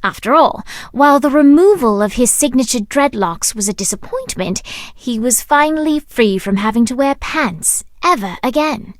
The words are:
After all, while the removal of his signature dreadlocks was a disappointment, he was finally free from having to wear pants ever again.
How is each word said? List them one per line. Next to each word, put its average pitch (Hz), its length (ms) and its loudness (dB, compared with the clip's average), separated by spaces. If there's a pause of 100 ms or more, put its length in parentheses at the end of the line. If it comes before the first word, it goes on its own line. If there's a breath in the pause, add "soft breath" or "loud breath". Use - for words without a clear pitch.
After 202 320 -2
all, 302 300 2 (260 loud breath)
while 285 300 4
the 285 100 2
removal 285 720 4
of 208 120 -2
his 240 160 2
signature 254 500 0
dreadlocks 208 760 -2
was 208 140 -4
a 208 40 -4
disappointment, 202 880 -6 (320 loud breath)
he 233 240 -6
was 233 240 0
finally 302 580 0
free 208 380 0
from 196 180 -2
having 220 300 0
to 254 100 -6
wear 277 180 0
pants 240 720 -4 (180)
ever 220 400 0
again. 262 580 -2